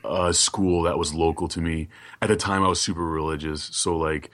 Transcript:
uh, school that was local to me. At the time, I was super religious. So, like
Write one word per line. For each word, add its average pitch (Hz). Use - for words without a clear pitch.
uh, 87
school 90
that 82
was 76
local 82
to 82
me. 82
At 113
the 107
time, 98
I 95
was 92
super 85
religious. 78
So, -
like 78